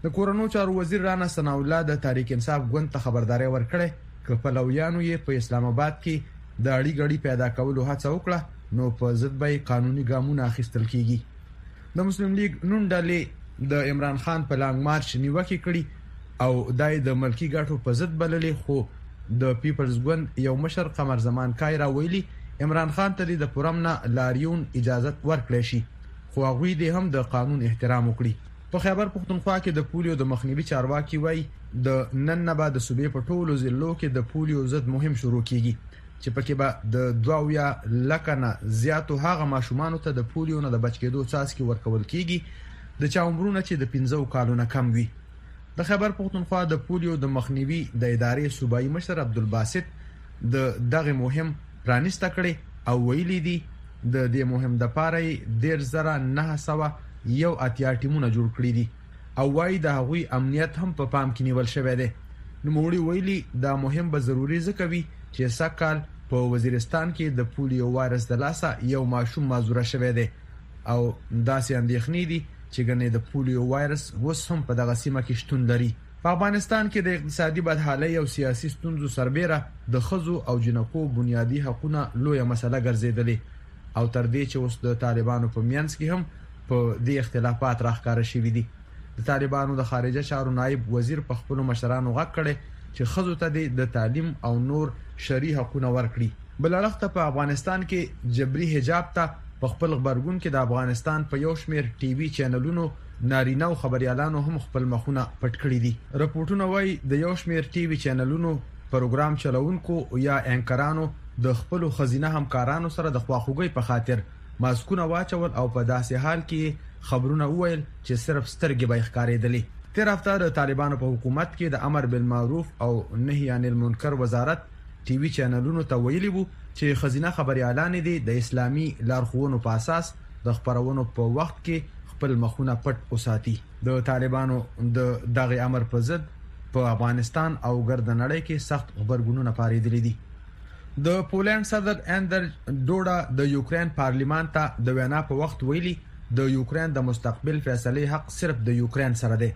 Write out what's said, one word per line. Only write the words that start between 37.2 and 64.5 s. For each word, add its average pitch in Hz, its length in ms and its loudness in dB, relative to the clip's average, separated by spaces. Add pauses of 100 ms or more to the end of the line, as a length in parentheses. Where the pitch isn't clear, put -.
دوه 156 160 4
اویا 151 260 2 (460)
لکه 160 200 0 (120)
نه 110 340 -2
زیاتو 151 460 2
هغه 160 280 2
ماشومانو 147 540 -2
ته 135 100 -2
د 117 140 -2
پولیو 156 340 -2
نه 123 60 0
د 117 140 2
بچ 117 120 -2
کېدو 127 340 -2
څاڅکي 139 360 -2
ورکول 110 340 0 (100)
کیږي، 175 260 0 (600)
د 143 160 0
چا 170 120 4
عمرونه 190 320 0
چې 185 140 -2 (100)
د 123 100 -6
پنځو 131 420 0
کالو 120 280 2
نه 117 120 -2
کم 123 220 2
وي. 117 100 0 (720)
د 170 100 -2
خیبر 202 220 2 (100)
پښتونخوا 185 480 -2
د 156 180 2
پولیو 170 380 0
د - 80 0
مخنیوي 135 500 -2 (200)
د - 20 2 (100)
ادارې 127 460 2
صوبایي 127 340 2
مشر 170 300 -4
عبدالباسط 110 680 0 (600)
د - 20 2 (380)
دغې 147 200 2 (100)
مهم 147 280 0 (320)
پرانیسته 151 520 2
کړې 180 180 0 (360)
او 123 60 4 (120)
ویلي 175 360 2
دي، 175 140 0 (560)
د - 20 2 (160)
دې 135 100 2 (120)
مهم 127 260 0
دپاره 160 460 2
یې 160 80 -2 (280)
دېرش 143 300 2
زره 156 220 2 (100)
نهه 151 400 0
سوه 151 240 0 (480)
یو 165 160 4 (140)
اتیا 131 340 0
ټیمونه 135 340 2
جوړ 117 220 4
کړي 123 220 2
دي. 117 80 2 (520)
او 135 140 4
وایي، 180 340 2
د 143 140 4
هغوی 151 240 0 (160)
امنیت 156 420 0
هم 185 160 -2
په 143 60 0 (100)
پام 135 200 2
کې 131 120 -2
نیول 123 300 2
شوی 127 260 2
دی. 117 80 0 (540)
نوموړي 156 420 2
ویلي، 185 320 0 (260)
دا 139 80 2 (140)
مهم 165 240 0
به 143 180 0
ضروري 139 400 0